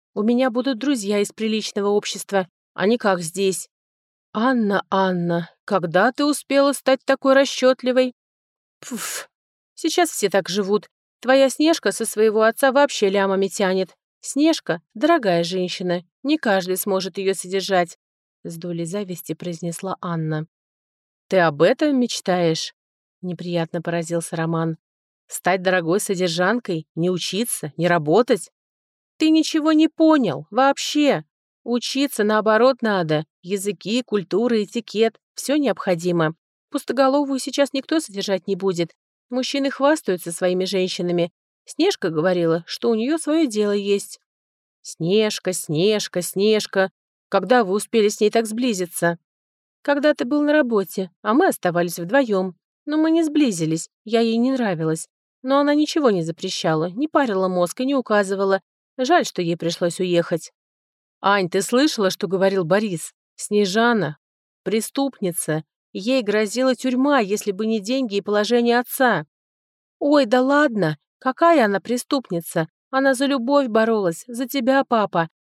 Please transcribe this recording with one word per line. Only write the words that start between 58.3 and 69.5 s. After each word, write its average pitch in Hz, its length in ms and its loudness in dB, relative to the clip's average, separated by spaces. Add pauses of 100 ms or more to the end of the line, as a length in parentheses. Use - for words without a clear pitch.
Жаль, 269 300 2
что - 160 -4
ей 170 160 -2
пришлось 170 420 -2
уехать». 175 520 0 (680)
«Ань, 196 300 2
ты 196 120 0
слышала, 240 480 2
что - 180 -4
говорил 190 360 0
Борис? 185 480 -2 (220)
Снежана — 208 840 0 (440)
преступница. 196 1000 -4 (280)
Ей 233 300 0
грозила 214 540 0
тюрьма, 262 440 0
если 202 300 -2
бы 196 160 -4
не 220 140 0
деньги 226 360 -4
и 196 40 0
положение 233 580 2
отца». 233 480 0 (720)